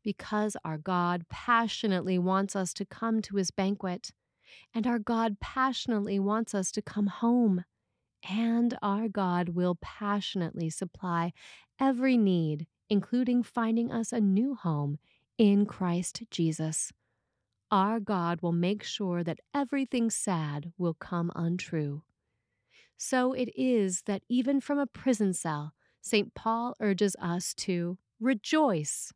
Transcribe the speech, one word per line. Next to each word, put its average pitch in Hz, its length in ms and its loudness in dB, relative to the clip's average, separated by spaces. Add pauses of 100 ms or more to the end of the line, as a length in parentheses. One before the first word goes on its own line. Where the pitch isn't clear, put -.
Because 208 600 -2
our 156 140 -4
God 175 520 0
passionately 202 880 2
wants 190 380 2
us 185 200 -2
to 196 100 -6
come 226 360 -2
to 196 140 -8
his 190 160 0
banquet, 190 600 -2 (640)
and 220 140 -2
our 240 100 0
God 226 440 0
passionately 226 800 -2
wants 214 360 0
us 190 160 -2
to 208 100 -4
come 202 260 -2
home, 226 580 2 (580)
and 233 580 0
our 208 280 -2
God 180 400 0
will 180 260 2
passionately 196 920 -4
supply 175 640 -4 (460)
every 262 380 4
need, 165 480 4 (220)
including 240 560 2
finding 226 480 0
us 226 220 -2
a 233 80 2
new 214 340 4
home 147 420 -2 (400)
in 202 280 6
Christ 180 680 -4
Jesus. 160 600 -2 (760)
Our 214 300 2
God 175 420 -2
will 170 120 0
make 180 300 0
sure 175 400 -4
that 165 180 -4 (120)
everything 269 560 0
sad 156 680 -2
will 175 180 0
come 170 400 -4
untrue. 160 680 -2 (960)
So 254 360 0
it 247 200 -2
is 226 500 2
that 196 260 -4
even 254 320 2
from 285 180 0
a 277 80 0
prison 208 460 0
cell, 151 420 -4 (260)
Saint - 320 0
Paul 233 460 -2
urges 202 400 2
us 175 360 -4
to 175 440 -4 (200)
rejoice. 226 960 0